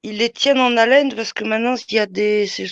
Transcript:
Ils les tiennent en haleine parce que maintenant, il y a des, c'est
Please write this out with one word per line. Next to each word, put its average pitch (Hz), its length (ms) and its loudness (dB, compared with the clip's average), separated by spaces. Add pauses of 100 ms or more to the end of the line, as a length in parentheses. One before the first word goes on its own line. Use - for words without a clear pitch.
Ils 208 140 -10
les 226 140 0
tiennent 269 300 2
en 247 180 2
haleine 262 360 4
parce 214 200 -8
que 214 100 -10
maintenant, 226 300 -2 (160)
il 208 40 -6
y 220 40 2
a 214 80 0
des, 208 400 -2
c'est 190 260 -10